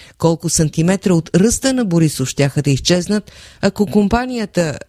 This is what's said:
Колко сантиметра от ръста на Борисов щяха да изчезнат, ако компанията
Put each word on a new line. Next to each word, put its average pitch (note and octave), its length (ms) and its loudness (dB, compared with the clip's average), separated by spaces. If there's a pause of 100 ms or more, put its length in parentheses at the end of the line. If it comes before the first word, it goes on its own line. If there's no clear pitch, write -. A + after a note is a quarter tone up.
(180)
Колко E3 300 0
сантиметра E3+ 680 0
от E3 220 0
ръста A#3 360 2
на B3+ 120 0
Борисов E3 440 0
щяха C#3 340 -2
да C#3+ 80 0
изчезнат, F3+ 600 0 (280)
ако G3+ 260 0
компанията G#3+ 920 -2 (100)